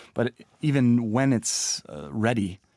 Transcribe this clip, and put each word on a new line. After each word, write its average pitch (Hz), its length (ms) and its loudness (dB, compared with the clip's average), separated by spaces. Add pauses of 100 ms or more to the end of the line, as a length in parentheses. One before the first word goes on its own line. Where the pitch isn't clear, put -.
(140)
But 123 180 -2 (300)
even 120 500 2
when 135 200 2
it's, - 560 -2
uh, 73 220 -12
ready, 107 500 -2 (160)